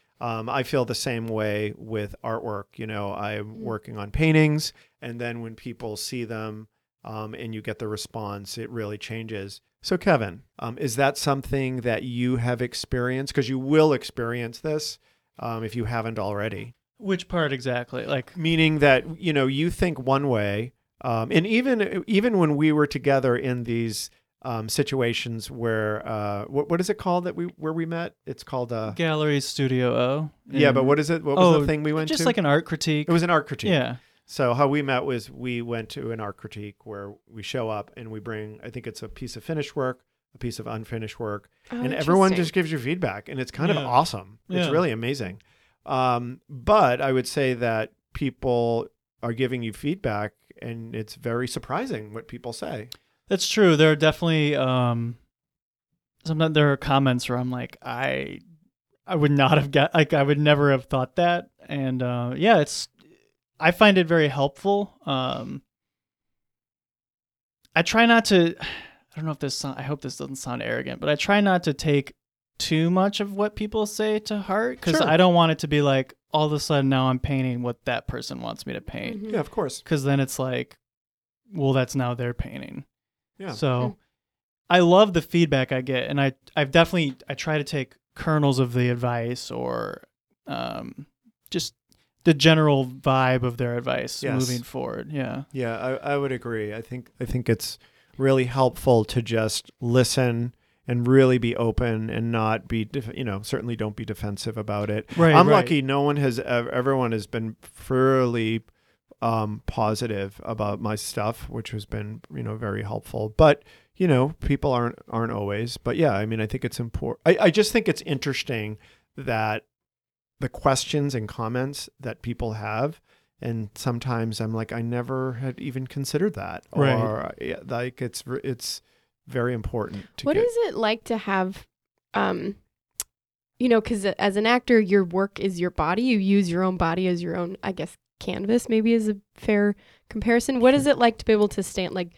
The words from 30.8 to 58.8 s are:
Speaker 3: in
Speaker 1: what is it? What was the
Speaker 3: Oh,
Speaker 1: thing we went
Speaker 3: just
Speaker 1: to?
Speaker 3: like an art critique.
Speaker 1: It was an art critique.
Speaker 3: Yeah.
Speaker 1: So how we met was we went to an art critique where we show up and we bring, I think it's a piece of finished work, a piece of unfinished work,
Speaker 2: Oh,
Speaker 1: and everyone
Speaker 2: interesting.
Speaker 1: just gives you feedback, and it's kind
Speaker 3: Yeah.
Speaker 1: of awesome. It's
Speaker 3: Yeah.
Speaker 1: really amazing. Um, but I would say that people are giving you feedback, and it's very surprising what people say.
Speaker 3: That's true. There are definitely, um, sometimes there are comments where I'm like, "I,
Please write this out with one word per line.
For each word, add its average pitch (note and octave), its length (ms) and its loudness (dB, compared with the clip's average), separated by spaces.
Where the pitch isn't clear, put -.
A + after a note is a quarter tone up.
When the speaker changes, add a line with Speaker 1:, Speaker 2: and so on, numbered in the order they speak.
Speaker 3:
in C3 60 4
Speaker 1:
what D3 120 6
is D3 100 0
it? E3 140 -2
What C#3+ 140 0
was F3+ 200 8
the - 40 4
Speaker 3:
Oh, C#3+ 40 0
Speaker 1:
thing D3+ 160 0
we D3+ 120 0
went D#3 140 -2
Speaker 3:
just D4+ 140 -2
Speaker 1:
to? E3 40 0
Speaker 3:
like B3 120 2
an F3+ 80 2
art D3 200 4
critique. D3+ 440 -2
Speaker 1:
It - 20 2
was E3+ 120 4
an F3 80 0
art D3+ 160 2
critique. G3 240 -2
Speaker 3:
Yeah. B2 240 0
Speaker 1:
So B2 280 0
how C#3 140 4
we D3 140 0
met C3+ 240 0
was A#2+ 240 -4
we B2 320 -6
went A#2 280 -6
to B2 220 -8
an A2+ 100 -8
art G2+ 160 -8
critique G#2 480 -16
where G2+ 280 -12
we A2+ 160 -16
show A2+ 260 -6
up G#2 280 -8
and A2+ 120 -14
we A2 100 -10
bring, G#2+ 440 -10
I A#2 60 -14
think B2 180 -12
it's A2 160 -12
a G#2+ 60 -12
piece - 260 -14
of A2+ 80 -16
finished D3+ 320 -6
work, C3 260 -4
a - 40 -20
piece A#2+ 200 -8
of A2+ 100 -12
unfinished A2 520 -8
work, G#2 300 -8
Speaker 2:
Oh, A#3+ 100 -8
Speaker 1:
and B3+ 120 -2
everyone F#3 380 4
Speaker 2:
interesting. F3+ 140 2
Speaker 1:
just D#3+ 80 -6
gives E3 180 0
you D3+ 80 -2
feedback, B2 480 -4
and C#3 120 -8
it's B2+ 120 -8
kind F3 200 0
Speaker 3:
Yeah. D#3+ 100 0
Speaker 1:
of C3+ 40 -4
awesome. A#2 540 0
It's F3+ 180 0
Speaker 3:
Yeah. C#3 40 -2
Speaker 1:
really E3 200 2
amazing. A2+ 500 -4
Um, B2+ 540 -2
but C#3 520 4
I C#3 100 2
would C3 160 0
say C3 280 0
that A2+ 360 -2
people A#2+ 720 0
are A#2 120 -4
giving B2 300 -2
you A2 100 -4
feedback, A#2 600 -4
and A#2 340 -10
it's A2 200 -10
very A#2+ 320 -4
surprising C3 640 -8
what A2+ 160 -14
people A#2+ 240 -10
say. A#2 340 -10
Speaker 3:
That's F#3+ 220 -2
true. F#3 260 6
There D#3 160 6
are D3+ 60 4
definitely, D3+ 580 2
um, B2 600 0
sometimes D#3+ 300 0
there D3 180 6
are C#3 60 2
comments C3+ 520 2
where A#2+ 80 0
I'm B2 140 -2
like, B2 300 -10
"I, B2+ 580 -4